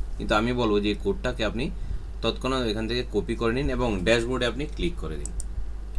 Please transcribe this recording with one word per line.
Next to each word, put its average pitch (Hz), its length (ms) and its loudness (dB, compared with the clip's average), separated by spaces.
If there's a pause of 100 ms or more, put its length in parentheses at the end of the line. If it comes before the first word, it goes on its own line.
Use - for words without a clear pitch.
(180)
কিন্তু 107 180 2
আমি 117 180 4
বলবো 110 260 4
যে 104 100 2
এই 101 140 2
কোডটাকে 110 420 0
আপনি 110 240 -2 (520)
তৎক্ষণাৎ 127 460 0
এখান 110 200 0
থেকে 123 160 0 (100)
copy 104 220 0
করে 113 180 2
নিন 139 160 2
এবং 120 340 2
ড্যাশবোর্ডে 120 420 2
আপনি 120 200 -2
click - 300 -2
করে 78 220 -4
দিন। - 140 -6 (680)